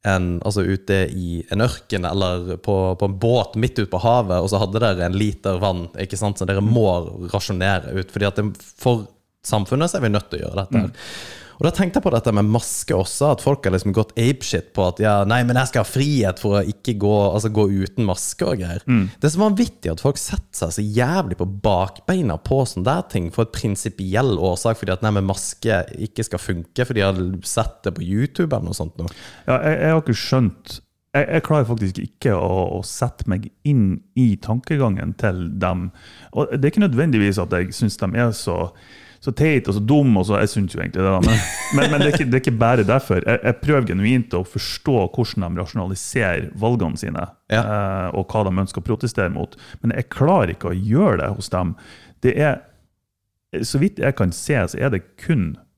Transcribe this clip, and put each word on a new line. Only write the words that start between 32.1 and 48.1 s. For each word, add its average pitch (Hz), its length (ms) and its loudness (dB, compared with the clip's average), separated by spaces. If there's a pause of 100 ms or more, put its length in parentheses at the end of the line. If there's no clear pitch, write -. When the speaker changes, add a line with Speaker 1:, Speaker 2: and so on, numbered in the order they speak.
Speaker 2:
å, 90 160 0 (300)
å - 20 -8
sette - 480 -6
meg 101 160 -2 (160)
inn 113 380 2 (180)
i 120 140 6 (100)
tankegangen 117 800 -2
til 90 220 -2 (100)
dem. 92 320 -2 (480)
Og 143 160 0
det 139 160 0
er - 80 0
ikke 208 140 4
nødvendigvis 113 500 2
at 92 160 -2
jeg 90 240 0
synes 107 240 0
de 95 80 -2
er 117 240 2
så, 87 240 -4 (680)
så 135 80 -2
teit 151 320 2
og 101 80 0
så 104 80 0
dum, 135 380 4
og 92 80 2
så, 101 100 2
jeg 107 140 2
synes 98 240 -2
jo 87 80 -6
egentlig 90 180 -4
det 95 80 4
da, 95 140 4
men, 113 160 4 (180)
Speaker 1:
<laughs> - 220 -6
Speaker 2:
men, - 100 4
men 147 140 2
det 151 80 4
er - 20 -
ikke, 151 160 0
det 123 80 4
er 131 60 2
ikke 117 180 0
bare 117 240 6
derfor. 98 400 2
Jeg, 117 160 2
jeg 117 220 0
prøver 139 260 2
genuint 110 480 2
å 101 80 0
forstå - 520 -2 (180)
hvordan 101 320 -2
de 87 160 -4
rasjonaliserer 95 880 -4 (100)
valgene 110 400 0
sine, - 220 -6 (260)
Speaker 1:
Ja. 110 140 2
Speaker 2:
eh, 98 560 -2